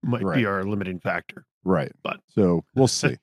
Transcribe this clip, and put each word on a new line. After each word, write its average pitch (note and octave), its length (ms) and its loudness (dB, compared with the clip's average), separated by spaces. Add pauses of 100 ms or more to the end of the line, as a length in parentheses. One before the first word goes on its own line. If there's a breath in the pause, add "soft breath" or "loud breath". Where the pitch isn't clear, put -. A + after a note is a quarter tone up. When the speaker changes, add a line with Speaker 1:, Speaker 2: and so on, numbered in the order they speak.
Speaker 1:
might A#2+ 180 -2
Speaker 2:
Right. F#2 160 -2
Speaker 1:
be A#2 80 2
our G2 180 0
limiting G2 360 -4
factor. - 460 -6 (180)
Speaker 2:
Right. F2+ 280 0 (120)
Speaker 1:
But - 160 -6 (100)
Speaker 2:
So F2 360 2 (100)
we'll C3 120 6
Speaker 1:
<laughs> - 0 -
Speaker 2:
see. C3 360 0